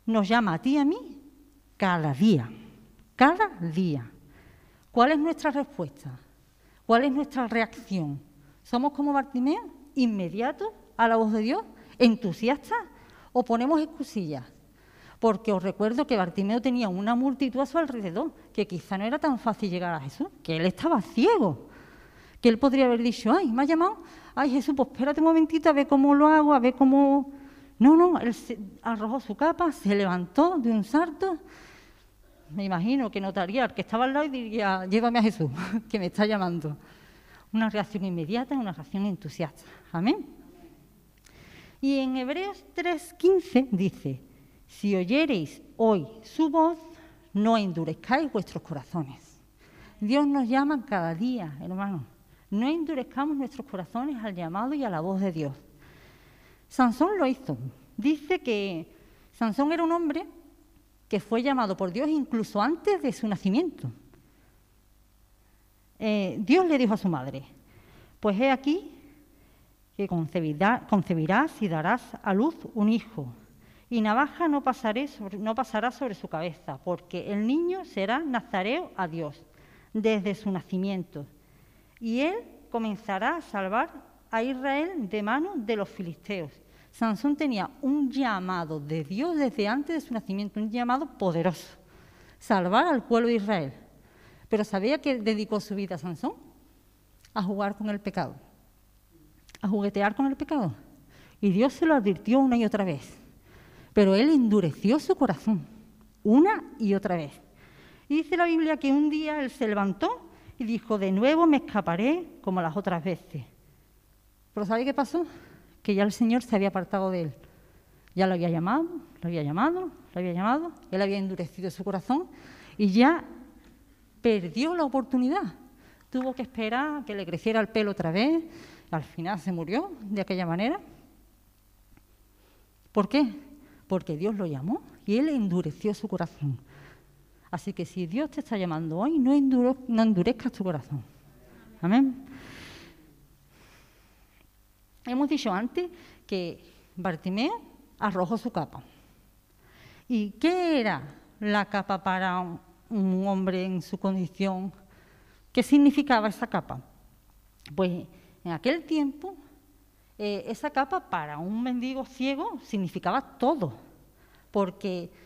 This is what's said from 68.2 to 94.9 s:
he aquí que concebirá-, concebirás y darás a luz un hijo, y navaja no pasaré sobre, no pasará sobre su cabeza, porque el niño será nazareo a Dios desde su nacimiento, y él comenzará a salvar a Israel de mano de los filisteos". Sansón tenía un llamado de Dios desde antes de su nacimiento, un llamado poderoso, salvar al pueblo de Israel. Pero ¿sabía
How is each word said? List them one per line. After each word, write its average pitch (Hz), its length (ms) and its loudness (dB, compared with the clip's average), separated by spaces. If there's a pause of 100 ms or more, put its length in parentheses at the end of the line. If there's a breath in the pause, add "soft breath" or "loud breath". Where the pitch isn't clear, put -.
he 269 100 4
aquí 294 400 0 (1040 loud breath)
que 196 120 -4
concebirá-, 170 840 0
concebirás 190 720 0
y 214 60 -2
darás 170 340 0 (220)
a 202 100 0
luz 247 220 2 (180)
un 214 160 2
hijo, 180 380 -4 (640 soft breath)
y 233 100 0
navaja 262 460 0
no 285 160 0
pasaré 247 440 -2
sobre, 202 300 -12
no 220 160 -4
pasará 233 380 -2
sobre 240 240 -6
su - 120 -14
cabeza, 156 560 -8
porque - 480 -6
el 208 140 -2
niño 349 400 -2
será 208 320 -2
nazareo 262 800 -4
a 185 100 -4
Dios 156 360 -8 (500 soft breath)
desde 208 400 0
su - 160 -6
nacimiento, 185 800 -6 (720 soft breath)
y 233 220 -2
él 349 160 0 (340)
comenzará 220 640 -4
a 330 60 -8
salvar 208 500 -4 (400)
a 226 100 -2
Israel 269 640 -4
de 208 140 -4
mano 269 340 -2
de 226 200 -4
los 196 120 -4
filisteos". 175 640 -10 (400 soft breath)
Sansón 233 440 0
tenía 254 360 -2 (100)
un 277 300 0
llamado 185 680 -2
de 151 240 -4
Dios 247 320 -4
desde 247 320 0
antes 285 280 -2
de 294 120 -6
su 247 60 -8
nacimiento, 202 460 -6
un 220 100 -4
llamado 247 380 -2 (100)
poderoso, 175 580 -2 (600 soft breath)
salvar 202 480 2
al 285 180 2
pueblo 233 260 2
de 240 60 2
Israel. 196 380 -2 (760 soft breath)
Pero 214 160 0
¿sabía 208 380 0